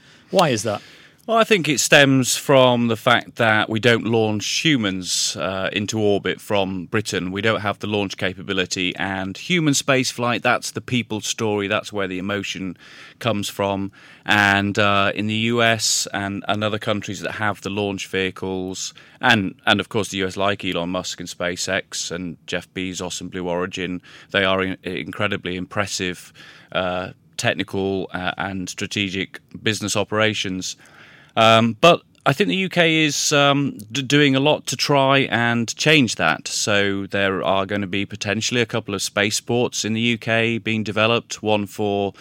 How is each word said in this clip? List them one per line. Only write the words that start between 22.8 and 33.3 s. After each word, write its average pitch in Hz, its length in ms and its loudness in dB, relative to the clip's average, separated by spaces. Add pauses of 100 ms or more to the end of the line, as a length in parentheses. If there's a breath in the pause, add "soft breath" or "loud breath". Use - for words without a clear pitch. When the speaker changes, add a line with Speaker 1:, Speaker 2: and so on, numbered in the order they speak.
Speaker 2:
and 87 100 -12
Blue 90 160 -6
Origin, 90 540 -4 (300 loud breath)
they 101 120 0
are 95 180 2
in-, 95 220 -4
incredibly 92 720 -6
impressive, 92 800 -6 (400 loud breath)
uh, 90 380 -2 (260)
technical, 98 760 -2
uh, 90 240 -4
and 95 300 -6
strategic 95 720 -4 (240)
business 107 320 -2
operations. 104 800 -2 (600 loud breath)
Um, 113 460 6
but 165 220 8 (240)
I 139 60 4
think 190 160 0
the 180 80 0
U 190 120 -2
K 160 360 4
is, - 280 0